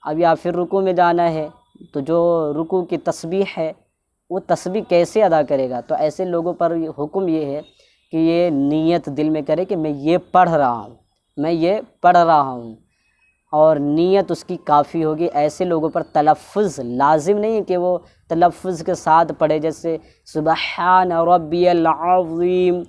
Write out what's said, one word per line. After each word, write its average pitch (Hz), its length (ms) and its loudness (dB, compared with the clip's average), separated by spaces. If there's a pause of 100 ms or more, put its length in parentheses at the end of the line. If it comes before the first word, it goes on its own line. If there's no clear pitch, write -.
اب 156 160 -6
یا 170 220 4
پھر 175 140 -4
رکوع 175 260 -2
میں 190 120 0
جانا 170 400 2
ہے 156 140 -6 (460)
تو 151 60 -6
جو 160 200 -2 (360)
رکوع 165 300 -2
کی 175 120 -6
تسبیح 170 460 -4 (140)
ہے 160 140 -4 (600)
وہ 180 160 -4
تسبیح 180 420 -4
کیسے 175 340 2
ادا 165 200 4
کرے 135 260 -2
گا؟ 123 120 -6
تو 151 140 -6
ایسے 156 300 -2
لوگوں 175 280 -4
پر 170 220 -2 (240)
حکم 180 280 -4
یہ 160 180 -2
ہے 139 160 -6 (520)
کہ 165 40 -4
یہ 170 320 2
نیت 156 560 0 (120)
دل 151 120 0
میں 156 120 -2
کرے 156 240 -2
کہ 196 100 -4
میں 156 160 -4
یہ 147 260 0 (140)
پڑھ 180 180 4
رہا 143 220 2
ہوں، 113 240 -8 (420)
میں 151 140 -2
یہ 170 280 0 (220)
پڑھ 175 160 4
رہا 165 240 4
ہوں، 123 320 -6 (800)
اور 156 240 4
نیت 170 540 0
اس 165 120 -6
کی 180 220 -10
کافی 147 380 0
ہوگی۔ 156 300 -2
ایسے 147 320 -2
لوگوں 165 240 -2
پر 170 140 -4 (100)
تلفظ 156 680 0
لازم 143 580 0
نہیں 214 180 -2
ہے 214 80 -2
کہ 180 140 -2
وہ 180 200 0 (320)
تلفظ 170 540 0
کے 180 100 -4
ساتھ 165 440 2
پڑھے، 156 220 0
جیسے 160 380 -4 (360)
سبحان 175 760 0 (160)
ربی 175 420 2
العظیم 175 1200 0